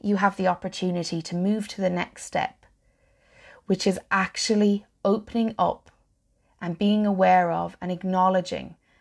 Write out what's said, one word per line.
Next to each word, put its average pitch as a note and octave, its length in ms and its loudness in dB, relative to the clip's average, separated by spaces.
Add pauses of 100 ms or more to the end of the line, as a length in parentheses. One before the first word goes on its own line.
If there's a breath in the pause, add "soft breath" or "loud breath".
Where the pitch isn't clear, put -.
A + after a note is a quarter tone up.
you G3+ 140 0
have F#3+ 200 2
the F#3 120 0
opportunity F3 760 -2
to - 120 -8
move G#3 340 0
to - 120 -10
the F#3+ 80 0
next F3 360 -4
step, - 420 -6 (1000 soft breath)
which F#3 220 -2
is F#3 120 2 (120)
actually G3+ 760 0 (220)
opening A3 520 0
up - 320 -2 (680)
and E3+ 180 -6
being G#3 280 2
aware F#3 440 4
of E3+ 300 -4
and F3+ 100 -6
acknowledging F#3 840 0 (260)